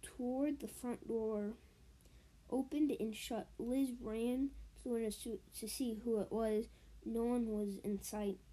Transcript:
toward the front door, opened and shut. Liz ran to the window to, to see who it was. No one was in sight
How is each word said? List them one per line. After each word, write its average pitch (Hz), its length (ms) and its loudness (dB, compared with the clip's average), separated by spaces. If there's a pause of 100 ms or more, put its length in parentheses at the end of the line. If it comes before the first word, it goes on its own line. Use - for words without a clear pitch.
toward 269 580 0
the 214 80 -8
front - 400 -6
door, 220 460 0 (960)
opened 269 500 2
and 220 160 0
shut. 208 340 -4 (100)
Liz 254 320 2 (100)
ran 240 500 0 (260)
to - 60 -18
the 262 60 -4
window 226 220 2 (120)
to, 226 160 -4 (200)
to 220 80 -6
see 233 280 0
who 220 240 2
it - 120 -2
was. 220 380 2 (360)
No 226 180 2
one 240 240 4
was 208 360 0
in 202 180 0
sight 208 380 -2 (140)